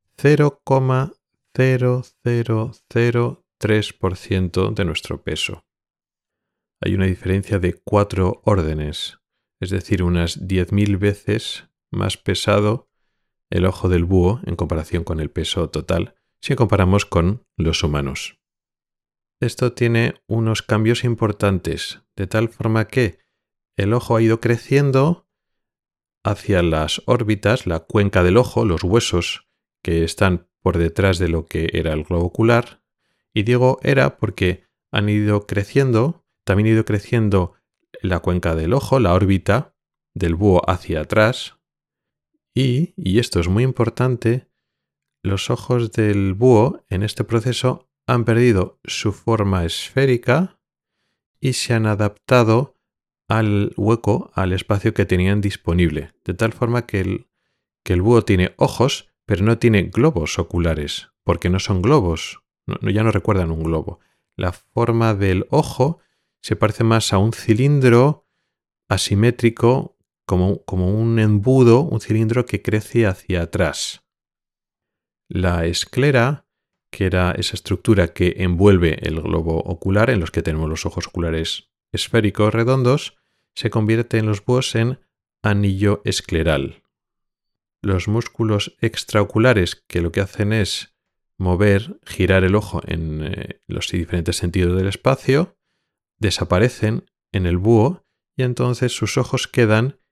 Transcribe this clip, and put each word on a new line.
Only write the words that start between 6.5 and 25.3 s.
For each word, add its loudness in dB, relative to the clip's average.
Hay -2
una 0
diferencia -2
de -2
cuatro -2
órdenes, -2
es -8
decir, -2
unas -2
diez -2
mil 2
veces -4
más -4
pesado -2
el 0
ojo -2
del 2
búho 2
en -6
comparación -4
con -6
el -6
peso -4
total, -4
si -4
comparamos 2
con -2
los -2
humanos. -6
Esto -2
tiene 0
unos -2
cambios 0
importantes, -2
de -6
tal -2
forma -2
que -2
el 0
ojo 0
ha 2
ido 2
creciendo 0